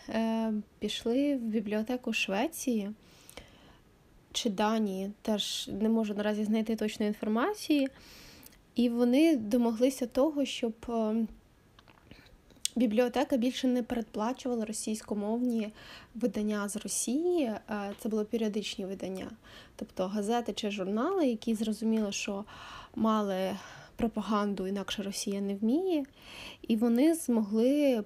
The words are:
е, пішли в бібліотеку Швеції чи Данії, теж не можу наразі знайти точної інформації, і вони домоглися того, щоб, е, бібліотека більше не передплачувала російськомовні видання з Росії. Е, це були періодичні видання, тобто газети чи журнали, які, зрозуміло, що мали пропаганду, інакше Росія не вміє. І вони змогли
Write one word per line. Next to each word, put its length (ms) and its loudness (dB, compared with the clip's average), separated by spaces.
е, 440 0
пішли 560 0
в 60 -2
бібліотеку 720 -2
Швеції 800 0
чи 180 -2
Данії, 640 0
теж 480 -2
не 80 4
можу 240 2
наразі 300 0
знайти 320 2
точної 320 0
інформації, 800 2
і 140 4
вони 460 6
домоглися 720 2
того, 380 2
щоб, 280 -2
е, 380 2
бібліотека 600 2
більше 300 0
не 160 0
передплачувала 840 -4
російськомовні 1080 -2
видання 540 -2
з 60 -6
Росії. 680 0
Е, 180 -2
це 100 -4
були 140 0
періодичні 600 -4
видання, 460 -8
тобто 320 -4
газети 460 -2
чи 180 -4
журнали, 560 0
які, 280 -2
зрозуміло, 560 0
що 340 -6
мали 600 2
пропаганду, 720 0
інакше 360 -4
Росія 380 -4
не 140 -2
вміє. 480 2
І 140 0
вони 400 6
змогли 880 4